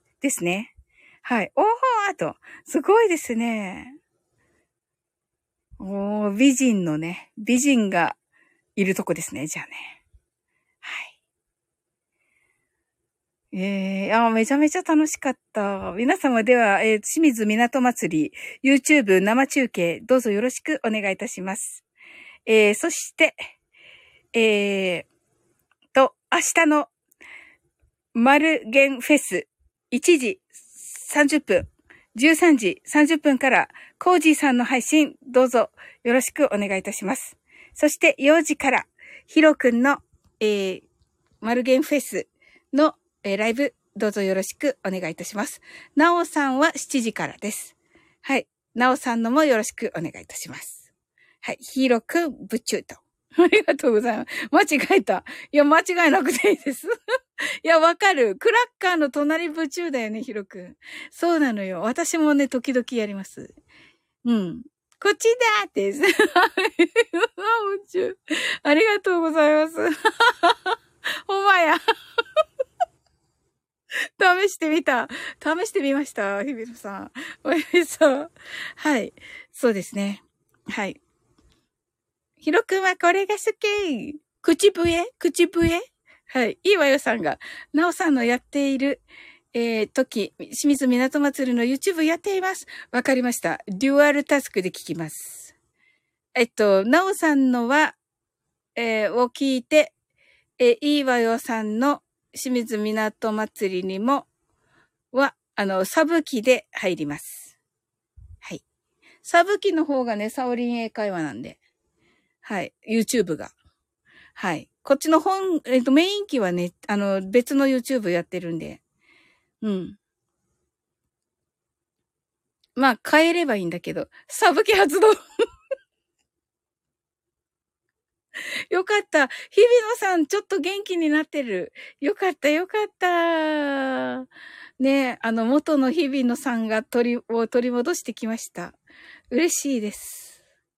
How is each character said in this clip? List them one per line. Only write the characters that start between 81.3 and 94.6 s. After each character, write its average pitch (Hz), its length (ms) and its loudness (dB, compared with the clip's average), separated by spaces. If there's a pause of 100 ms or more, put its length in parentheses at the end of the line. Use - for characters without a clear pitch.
ヒ 302 120 -4
ロ 392 120 4
君 381 200 -2
は 370 120 2
こ 349 160 2
れ 381 140 2
が 415 100 -2
好 427 240 -4
き。 381 600 -4 (220)
口 330 280 4
笛？ 339 480 -2
口 349 300 0
笛？ 339 340 0 (460)
は 254 180 -2
い。 - 180 -6
い 381 100 4
い 392 40 2
わ 302 100 2
よ 269 120 2
さ 233 160 -2
ん 220 60 -6
が、 151 180 -4 (340)
な 311 140 2
お 339 40 0
さ 349 180 -2
ん 294 40 4
の 247 100 2
や 240 140 0
っ 247 40 -6
て 277 320 -2
い 269 40 -2
る、 277 240 -4 (520)
え 233 300 -2
ー、 202 80 -8
時、 247 460 -4
清 - 300 -4
水 277 200 2
港 254 320 2
祭 277 320 -2
り 240 60 0
の 233 60 0
YouTube 311 400 -2
や 320 140 0
っ - 20 -8
て 392 180 -2
い 370 40 -2
ま 381 120 -2
す。 - 140 -16 (240)
わ 247 100 -2
か 262 140 0
り 254 80 0
ま 247 80 -2
し - 80 -6
た。 165 280 -6
デ 196 200 -2
ュ 277 160 2
ア 294 80 4
ル 285 120 0
タ 285 160 2
ス - 100 -8
ク 196 120 -4